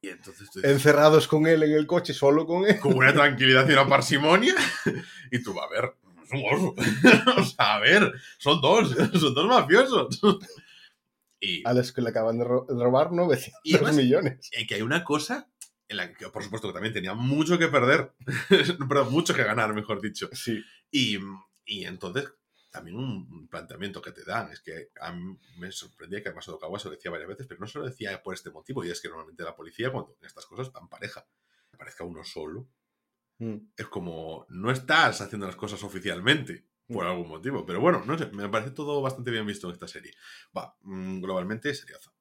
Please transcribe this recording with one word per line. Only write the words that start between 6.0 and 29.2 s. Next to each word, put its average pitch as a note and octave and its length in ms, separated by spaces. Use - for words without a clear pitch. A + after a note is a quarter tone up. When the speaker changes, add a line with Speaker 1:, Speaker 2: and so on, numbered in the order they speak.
Speaker 1:
es - 80
un C#3 200
oso. E3+ 260
<laughs> A3 600
O G3 60
sea, G#2+ 320
a G2+ 40
ver, E3 340
son D3+ 220
dos, F3+ 280
<laughs> E3 300
son C#3+ 160
dos D#3 120
mafiosos. G#3+ 760
<laughs> - 1200
Y F#2+ 260
Speaker 2:
A A#2+ 60
los B2 200
que B2+ 80
le A#2 80
acaban A2+ 300
de A#2+ 60
ro-, B2 220
de A#2+ 160
robar C3 240
Speaker 1:
Y E3+ 60
además, F3 140
Speaker 2:
novecientos D3+ 680
millones. C#3 560
Speaker 1:
en A#2 160
que A2 80
hay G#2 60
una D3 220
cosa D3+ 460
en G#2+ 100
la - 160
que, G2 160
por A2 140
supuesto, G#2 240
que F#2 60
también G#2 200
tenía F#2+ 200
mucho D3 440
que E3 100
perder. C3+ 460
<laughs> C#3 640
Perdón, C3+ 220
mucho E3 220
que C3 100
ganar, G#2+ 300
mejor G#2+ 280
dicho. G2+ 320
Speaker 2:
Sí. A2 280
Speaker 1:
Y, A2+ 260
y G2 200
entonces, F#2 420
también E2 260
un, A2+ 340
un D#2+ 160
planteamiento E2 540
que - 100
te - 120
dan. F#2+ 280
Es - 80
que E2 300
a F2 120
mí F2+ 240
me F#2 140
sorprendía E2 500
que G2 80
además E2 200
Odokawa E2 280
se G2+ 120
lo D2+ 60
decía - 140
varias E2+ 200
veces, A2 180
pero - 140
no G#2+ 60
se D3 120
lo C#3+ 60
decía G2+ 360
por F#2+ 140
este - 160
motivo. F2 320
Y F2 80
es E2+ 100
que F2 60
normalmente E2 360